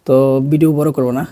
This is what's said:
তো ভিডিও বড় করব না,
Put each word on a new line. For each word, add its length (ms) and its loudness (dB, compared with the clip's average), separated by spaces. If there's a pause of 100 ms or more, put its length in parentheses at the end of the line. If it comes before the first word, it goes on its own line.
তো 360 2 (100)
ভিডিও 220 2
বড় 200 0
করব 180 -2
না, 220 -4